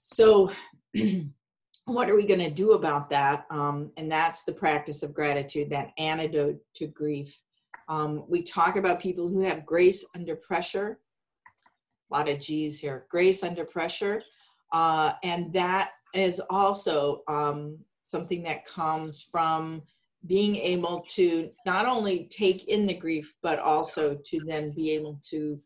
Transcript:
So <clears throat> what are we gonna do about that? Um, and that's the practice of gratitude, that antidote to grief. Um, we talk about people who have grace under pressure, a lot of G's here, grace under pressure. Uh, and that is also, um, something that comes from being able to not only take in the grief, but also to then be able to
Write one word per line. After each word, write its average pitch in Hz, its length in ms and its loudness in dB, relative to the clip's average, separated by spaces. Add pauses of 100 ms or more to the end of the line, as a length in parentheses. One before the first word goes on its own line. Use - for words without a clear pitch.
So 208 440 8 (420)
<clears throat> 185 920 -4
what 240 220 0
are 202 60 4
we 208 140 6
gonna 185 200 4
do 190 260 4
about 151 360 0
that? 143 400 2
Um, 147 460 -4
and 160 120 -6
that's 156 360 0
the 175 80 -4
practice 147 500 -2
of 147 100 -8
gratitude, 143 580 -2
that 139 280 -4
antidote 156 640 -2 (160)
to 160 100 -8
grief. 147 560 -6 (460)
Um, 151 400 -4
we 175 140 0
talk 180 340 2
about 180 240 2
people 180 280 -4
who 190 120 0
have 165 260 -2
grace 180 480 4
under 165 220 -8
pressure, 196 640 -4 (1080)
a 143 60 -8
lot 147 140 0
of 143 100 -2
G's 151 400 -4
here, 135 320 -8
grace 185 320 4
under 175 220 -6
pressure. 202 580 -4 (500)
Uh, 160 420 2 (100)
and 175 300 -4
that 185 360 0 (240)
is 185 260 0 (100)
also, 175 760 2
um, 147 500 -2 (280)
something 170 400 -6
that 160 200 -6
comes 160 560 -4
from 160 640 -2 (460)
being 202 260 2
able 175 540 -2
to 165 420 2 (160)
not 190 200 2
only 202 440 0
take 190 380 0
in 208 180 2
the 185 80 0
grief, 160 480 -6
but 160 160 0
also 156 560 0 (100)
to 160 220 -4
then 151 240 -4
be 156 220 -2
able 151 280 -4 (100)
to 151 360 -6